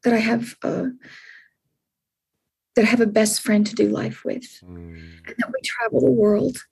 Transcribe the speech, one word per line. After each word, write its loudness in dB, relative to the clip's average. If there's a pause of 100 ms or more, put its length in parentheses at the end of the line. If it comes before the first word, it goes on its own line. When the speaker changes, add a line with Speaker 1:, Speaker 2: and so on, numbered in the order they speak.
Speaker 1:
that 4
I 2
have, -2
uh, -4 (1900)
that 6
I 4
have 2
a 4
best 2
friend 2
to -8
do 2
life -4
with, -6 (200)
Speaker 2:
Mm. -16 (300)
Speaker 1:
and -16
that -4
we -4
travel -2
the 4
world 2 (140)